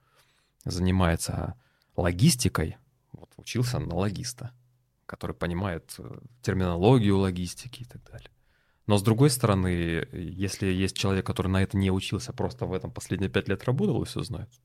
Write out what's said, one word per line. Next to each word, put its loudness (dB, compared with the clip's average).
занимается 0
логистикой, 2
вот, -20
учился -4
на -6
логиста, -4
который -10
понимает, -4
э, -14
терминологию 4
логистики -4
и -14
так -20
далее. -18
Но, 6
с 2
другой 6
стороны, 0
если -4
есть 0
человек, 0
который -2
на 4
это -2
не 4
учился, -4
просто -4
в -4
этом -6
последние -4
пять 0
лет -2
работал 2
и -2
все -6
знает, -8